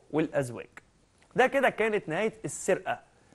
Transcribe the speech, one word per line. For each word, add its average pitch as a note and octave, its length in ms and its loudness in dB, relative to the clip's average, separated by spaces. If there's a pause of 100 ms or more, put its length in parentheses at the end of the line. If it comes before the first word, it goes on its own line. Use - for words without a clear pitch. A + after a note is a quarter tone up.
(100)
والأزواج. C#3 560 -2 (720)
ده B3 100 6
كده B3+ 240 2
كانت G#3 380 0
نهاية G3+ 240 0 (120)
السرقة، C#3 560 -2 (340)